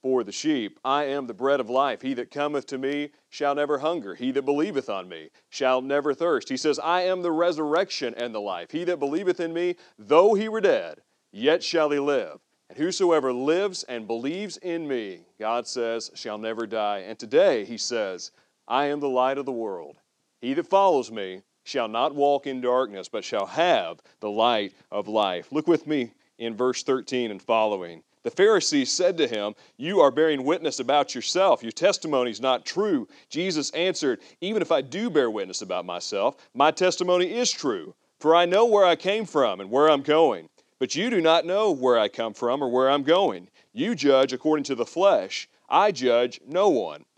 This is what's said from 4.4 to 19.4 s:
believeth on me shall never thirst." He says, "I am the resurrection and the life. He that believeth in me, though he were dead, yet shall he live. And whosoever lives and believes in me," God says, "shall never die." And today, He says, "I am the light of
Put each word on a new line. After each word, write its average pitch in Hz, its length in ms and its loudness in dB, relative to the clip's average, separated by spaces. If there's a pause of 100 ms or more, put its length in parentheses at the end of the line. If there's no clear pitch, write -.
believeth 143 460 -2
on 95 200 -6
me 82 220 -16 (200)
shall 131 320 0
never 143 320 0
thirst." 156 360 -2
He 131 60 -4
says, 147 220 0
"I 175 220 0
am 185 220 -2
the 175 100 -2
resurrection 156 840 -2
and 120 160 -6
the 107 80 -6
life. 92 300 -8
He 170 140 -6
that 170 160 -2
believeth 175 400 -2
in 165 120 -4
me, 175 220 -2 (240)
though 160 360 6
he 214 140 0
were 220 120 -4
dead, 104 420 0 (300)
yet 143 320 0
shall 156 260 0
he 143 80 0
live. 131 400 -2 (320)
And - 60 -20
whosoever 160 560 2
lives 170 520 0
and 117 220 -10
believes 147 520 -6
in 170 280 -8
me," 104 380 -6 (140)
God 117 280 -4
says, 117 480 -4
"shall 107 220 -10
never 113 300 -6
die." 104 320 -2
And 98 200 -12
today, 135 460 2
He 110 140 -12
says, 101 520 -6 (360)
"I 139 220 0
am 143 120 -4
the 143 80 -4
light 131 300 0
of 135 80 -8